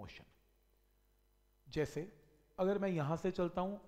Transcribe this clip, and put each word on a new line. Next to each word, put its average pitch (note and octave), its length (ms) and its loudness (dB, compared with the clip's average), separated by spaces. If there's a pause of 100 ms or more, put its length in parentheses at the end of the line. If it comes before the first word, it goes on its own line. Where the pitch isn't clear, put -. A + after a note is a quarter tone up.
motion। - 240 -14 (1400)
जैसे D3+ 460 -2 (460)
अगर F#3+ 200 4
मैं G3 100 2
यहाँ D#3+ 280 2
से F#3 140 0
चलता F3 300 0
हूँ, G3+ 280 -2